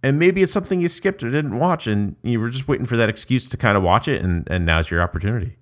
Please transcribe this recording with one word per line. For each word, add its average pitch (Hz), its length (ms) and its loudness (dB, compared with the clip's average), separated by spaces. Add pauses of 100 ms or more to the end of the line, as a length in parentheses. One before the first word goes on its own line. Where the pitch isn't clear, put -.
And 139 160 2
maybe 180 240 4
it's 185 100 2
something 185 280 -2
you 175 80 0
skipped 196 340 -2
or 117 80 -4
didn't 135 280 -2
watch, 170 280 -2
and 104 360 -2
you 117 180 -2
were 113 80 -2
just 131 200 -6
waiting 131 180 -2
for 120 100 -2
that 113 140 4
excuse - 400 0
to - 80 -6
kinda 104 220 2
watch 92 280 2
it, 143 140 -2
and, 87 280 -2
and 87 140 0
now's 82 260 2
your 85 120 0
opportunity. 95 600 -4